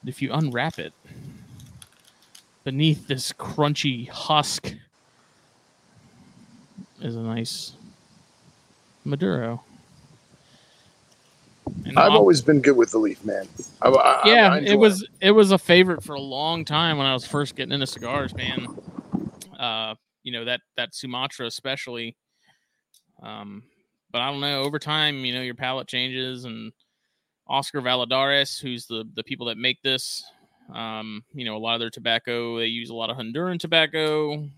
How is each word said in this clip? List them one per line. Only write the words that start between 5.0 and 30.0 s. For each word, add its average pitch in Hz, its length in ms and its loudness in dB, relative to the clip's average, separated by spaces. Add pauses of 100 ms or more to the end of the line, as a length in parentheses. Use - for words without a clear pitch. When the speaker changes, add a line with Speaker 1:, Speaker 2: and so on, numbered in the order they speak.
Speaker 1:
is 117 140 -8
a 117 40 -8
nice 113 540 -8 (1300)
Maduro. 143 580 -2 (2250)
And - 140 2
Speaker 2:
I've 160 140 10
Speaker 1:
I'll 220 60 10
Speaker 2:
always 185 220 8
been 147 200 6
good 135 160 6
with 117 160 6
the 117 60 2
leaf, 101 260 0
man. 95 240 -4 (340)
I, - 60 8
I, - 20 8
I, 135 380 6
Speaker 1:
Yeah, 220 240 8
Speaker 2:
I 147 60 4
Speaker 1:
it 147 40 -2
Speaker 2:
enjoy 202 140 4
Speaker 1:
was, 202 260 6
Speaker 2:
it. - 60 -14 (120)
Speaker 1:
it 190 120 6
was 208 180 8
a 190 80 6
favorite 180 440 4
for 151 120 -12
a 143 60 -8
long 151 440 -4
time 156 320 0
when 135 100 0
I 135 60 2
was 127 140 -4
first 143 300 -4
getting 131 160 -6
into 139 140 -2
cigars, 127 480 -6
man. 127 340 -6 (920)
Uh, 110 380 -6 (260)
you 127 100 -12
know, 117 120 -8
that, 123 160 -4 (160)
that 120 180 -6
Sumatra 127 520 -8
especially. 120 680 -10 (1040)
Um, 104 440 -16 (480)
but 120 100 -4
I 135 80 -4
don't 139 100 -8
know, 143 220 -4
over 143 160 -4
time, 151 460 -2
you 123 100 -4
know, 127 80 -6
your 123 140 -8
palate 131 320 -6
changes, 127 560 -6
and 113 280 -14 (760)
Oscar 139 340 -4
Valladares, 131 800 0
who's 123 260 -8
the, 110 180 -8 (100)
the 110 100 -8
people 127 220 -10
that 113 120 -8
make 127 240 -4
this, - 420 -4 (480)